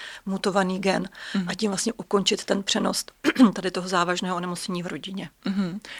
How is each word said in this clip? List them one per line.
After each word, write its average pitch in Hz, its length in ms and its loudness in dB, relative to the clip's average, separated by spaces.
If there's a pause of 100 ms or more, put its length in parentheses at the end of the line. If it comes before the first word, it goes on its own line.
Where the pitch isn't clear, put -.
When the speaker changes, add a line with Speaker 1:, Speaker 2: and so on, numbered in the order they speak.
(260)
Speaker 1:
mutovaný 190 520 0
gen 185 300 0 (260)
Speaker 2:
Mhm. 185 140 -2
Speaker 1:
a 180 60 -4
tím 208 160 -2
vlastně 196 220 -2
ukončit - 520 0
ten 202 180 0
přenos - 420 0 (240)
<clears throat> 240 260 8
tady 185 160 -2
toho 185 180 -4
závažného 180 480 2
onemocnění 175 460 -4
v 170 40 -6
rodině. 180 440 -8 (140)
Speaker 2:
Mhm. 190 360 -2 (200)